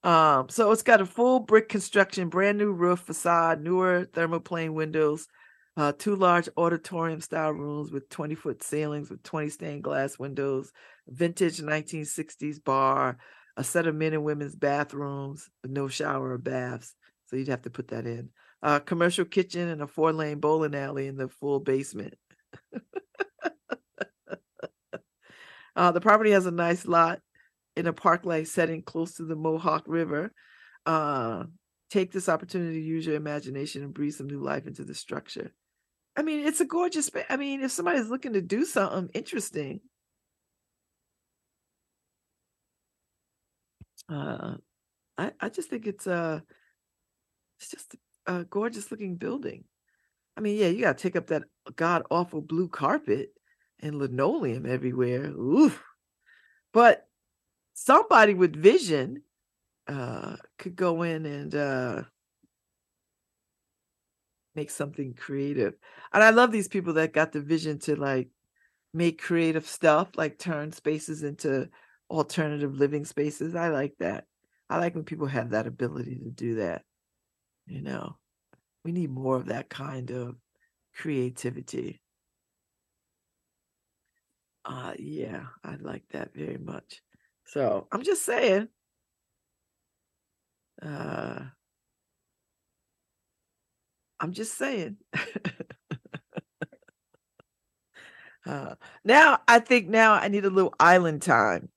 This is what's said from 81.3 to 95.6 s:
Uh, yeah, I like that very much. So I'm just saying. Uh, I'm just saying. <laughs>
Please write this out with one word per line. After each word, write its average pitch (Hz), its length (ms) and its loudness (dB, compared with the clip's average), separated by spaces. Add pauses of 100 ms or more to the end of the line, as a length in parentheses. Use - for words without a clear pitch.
Uh, 131 340 -12
yeah, - 480 -10 (180)
I - 160 -12
like - 320 -12
that - 220 -10
very - 240 -10
much. - 440 -16 (440)
So 110 440 -2
I'm 240 140 -4
just 359 200 -2
saying. 220 440 2 (2000)
Uh, - 600 -8 (2750)
I'm 165 120 -6
just 220 240 -10
saying. 208 400 -6 (160)
<laughs> - 40 -6 (3250)